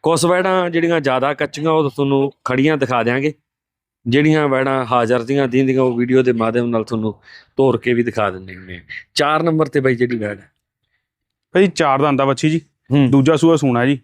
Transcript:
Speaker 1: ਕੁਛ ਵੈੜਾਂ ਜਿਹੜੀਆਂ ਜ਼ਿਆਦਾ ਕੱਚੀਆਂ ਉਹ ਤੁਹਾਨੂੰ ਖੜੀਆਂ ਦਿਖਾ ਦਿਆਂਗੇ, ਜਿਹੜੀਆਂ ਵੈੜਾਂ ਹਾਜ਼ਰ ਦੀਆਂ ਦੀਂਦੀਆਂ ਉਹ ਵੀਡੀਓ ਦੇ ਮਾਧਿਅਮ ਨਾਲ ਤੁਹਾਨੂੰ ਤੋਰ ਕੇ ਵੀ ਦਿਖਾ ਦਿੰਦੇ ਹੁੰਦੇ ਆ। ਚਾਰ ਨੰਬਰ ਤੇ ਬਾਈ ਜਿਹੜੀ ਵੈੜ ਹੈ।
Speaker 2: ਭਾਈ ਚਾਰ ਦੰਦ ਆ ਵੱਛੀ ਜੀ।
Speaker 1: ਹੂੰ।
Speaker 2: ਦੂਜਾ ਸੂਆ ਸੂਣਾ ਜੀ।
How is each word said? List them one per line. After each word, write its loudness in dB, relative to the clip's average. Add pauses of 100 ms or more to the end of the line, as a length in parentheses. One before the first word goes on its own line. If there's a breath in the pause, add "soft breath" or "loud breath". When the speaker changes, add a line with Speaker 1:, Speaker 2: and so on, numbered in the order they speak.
Speaker 1:
ਕੁਛ 0
ਵੈੜਾਂ 0
ਜਿਹੜੀਆਂ -2
ਜ਼ਿਆਦਾ -2
ਕੱਚੀਆਂ -4
ਉਹ 0
ਤੁਹਾਨੂੰ -2 (140)
ਖੜੀਆਂ 0
ਦਿਖਾ 0
ਦਿਆਂਗੇ, -2 (720)
ਜਿਹੜੀਆਂ 2
ਵੈੜਾਂ -2
ਹਾਜ਼ਰ 0
ਦੀਆਂ -2
ਦੀਂਦੀਆਂ 0
ਉਹ 0
ਵੀਡੀਓ 2
ਦੇ 2
ਮਾਧਿਅਮ -2
ਨਾਲ -2
ਤੁਹਾਨੂੰ -6 (360 soft breath)
ਤੋਰ 2
ਕੇ -2
ਵੀ 0
ਦਿਖਾ -2
ਦਿੰਦੇ -14
ਹੁੰਦੇ -18
ਆ। -18 (340 loud breath)
ਚਾਰ 0
ਨੰਬਰ 0
ਤੇ -2
ਬਾਈ 0
ਜਿਹੜੀ -2
ਵੈੜ -8
ਹੈ। -20 (1000)
Speaker 2:
ਭਾਈ 4
ਚਾਰ 0
ਦੰਦ 0
ਆ 2
ਵੱਛੀ 0
ਜੀ। -2 (300)
Speaker 1:
ਹੂੰ। 4
Speaker 2:
ਦੂਜਾ 4
ਸੂਆ 4
ਸੂਣਾ 0
ਜੀ। -2